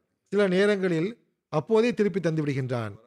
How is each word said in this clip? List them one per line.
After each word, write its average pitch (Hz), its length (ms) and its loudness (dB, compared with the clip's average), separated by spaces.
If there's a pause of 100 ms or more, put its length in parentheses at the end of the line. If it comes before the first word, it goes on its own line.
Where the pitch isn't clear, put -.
(300)
சில 202 180 2
நேரங்களில் 190 720 0 (300)
அப்போதே 220 460 0
திருப்பி 202 260 0
தந்துவிடுகின்றான். 135 720 -4 (120)